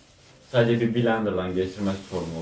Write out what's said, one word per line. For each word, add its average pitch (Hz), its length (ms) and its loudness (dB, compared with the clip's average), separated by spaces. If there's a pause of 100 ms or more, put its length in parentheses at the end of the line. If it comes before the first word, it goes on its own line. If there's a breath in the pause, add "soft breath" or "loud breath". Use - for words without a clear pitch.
(480)
Sadece 117 460 2
bir 117 100 2
blenderdan 98 500 0
geçirmesi 95 480 -2
sorun 82 400 -6